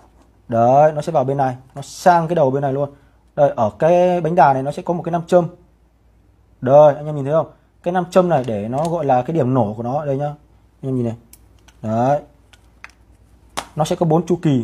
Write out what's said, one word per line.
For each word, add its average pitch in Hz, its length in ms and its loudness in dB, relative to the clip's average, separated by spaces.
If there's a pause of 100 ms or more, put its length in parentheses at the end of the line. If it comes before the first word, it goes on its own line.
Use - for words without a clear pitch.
(480)
Đấy, 127 440 4
nó 147 100 -8
sẽ 165 100 -8
vào 147 120 0
bên 135 140 -2
này. 131 180 -2 (200)
Nó 139 60 -14
sang 170 460 0
cái 170 80 -2
đầu 143 160 2
bên 139 100 -4
này 135 120 -4
luôn. 139 160 -4 (460)
Đây, 143 200 4
ở 110 240 0
cái 175 420 2
bánh 160 140 -2
đà 156 180 6
này 131 100 -2
nó 143 80 -6
sẽ 180 100 -10
có 170 120 -6
một 175 100 -6
cái 165 80 -6
nam 170 160 -4
châm. 175 200 2 (1120)
Đây, 143 340 6
anh 147 100 -12
em 151 100 -8
nhìn 139 100 -6
thấy 143 80 -4
không? 165 180 -2 (320)
Cái 175 80 -4
nam 180 200 -2
châm 180 180 4
này 143 180 0
để 107 200 -6
nó 131 160 -4
gọi 165 220 -4
là 127 160 2
cái 160 120 -6
điểm 131 200 0
nổ 110 240 2
của 120 60 -10
nó. 139 220 -4
Đây 139 120 -4
nhá. 147 100 -4 (540)
Anh 135 80 -8
em 131 60 -4
nhìn 123 100 -2
này. 117 100 -6 (680)
Đấy. 123 400 0 (1500)
Nó 151 100 0
sẽ 175 100 -2
có - 100 0
bốn 165 200 2
chu 175 160 -2
kỳ 135 220 0